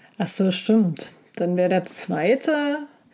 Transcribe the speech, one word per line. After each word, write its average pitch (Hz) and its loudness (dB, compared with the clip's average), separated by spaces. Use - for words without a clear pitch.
Ach 190 -2
so, 190 2
stimmt. 202 0
Dann 175 -2
wäre 180 2
der 185 2
zweite, 285 0